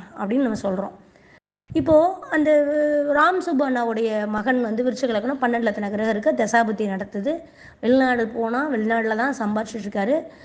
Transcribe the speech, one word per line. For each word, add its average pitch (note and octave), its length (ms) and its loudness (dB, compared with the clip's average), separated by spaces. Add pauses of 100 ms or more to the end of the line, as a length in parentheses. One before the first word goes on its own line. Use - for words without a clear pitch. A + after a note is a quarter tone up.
(140)
அப்படின்னு B3 320 0
நம்ம G#3+ 160 -2
சொல்றோம். G3 340 -4 (720)
இப்போ D#4 240 2 (360)
அந்த D4+ 200 2 (640)
ராம் E4+ 240 4
சுப்பு D#4+ 260 0
அண்ணாவுடைய A3+ 640 -2
மகன் G#3+ 360 0
வந்து A3 220 -2
விருச்சிக B3 280 -2
லக்னம், A#3+ 280 -2
பன்னெண்டுல A#3 240 0
எத்தனை G#3 260 -2
கிரகம் G#3+ 200 -2
இருக்கு, G#3+ 200 0
தசாபுத்தி A3 560 0
நடத்துது, G3 460 -4 (480)
வெளிநாடு B3 480 2
போனா A#3 400 -4
வெளிநாட்டுல A3 480 0
தான் B3+ 220 0
சம்பாரிச்சுட்டு G#3+ 480 -4
இருக்காரு. G#3 300 0 (280)